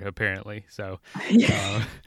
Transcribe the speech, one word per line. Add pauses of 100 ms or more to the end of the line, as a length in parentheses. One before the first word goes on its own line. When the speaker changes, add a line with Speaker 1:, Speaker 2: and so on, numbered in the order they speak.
Speaker 1:
apparently.
So, (160)
Speaker 2:
<laughs>
Yeah,
Speaker 1:
uh, (240)